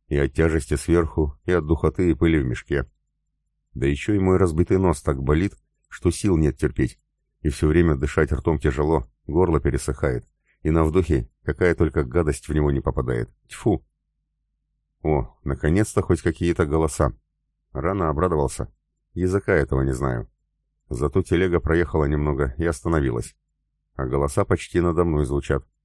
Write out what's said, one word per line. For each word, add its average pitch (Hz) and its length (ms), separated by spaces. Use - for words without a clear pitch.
И 73 80
от 69 160
тяжести 80 420
сверху, 78 720
и 90 80
от 82 140
духоты 80 440
и 80 40
пыли 82 260
в 65 60
мешке. 64 440
Да 65 120
ещё 71 280
и 101 40
мой 92 200
разбитый 87 400
нос 92 240
так 69 200
болит, 78 320
что - 220
сил 95 260
нет 76 220
терпеть. 67 400
И 78 60
всё 73 200
время 80 260
дышать 71 380
ртом 76 260
тяжело, 73 460
горло 80 340
пересыхает. 67 680
И 80 80
на 80 140
вдохе 78 460
какая 85 300
только 78 300
гадость 73 440
в 76 40
него 73 180
не 69 100
попадает. 60 500
Тьфу! - 360
О, 76 400
наконец-то 80 600
хоть - 180
какие-то 85 460
голоса. 76 460
Рано 85 360
обрадовался. 76 640
Языка 92 400
этого 67 280
не 67 100
знаю. 62 360
Зато 71 340
телега 87 380
проехала 80 440
немного 71 540
и 82 60
остановилась. 76 720
А 67 120
голоса 69 380
почти - 360
надо 85 240
мной 76 200
звучат. 71 400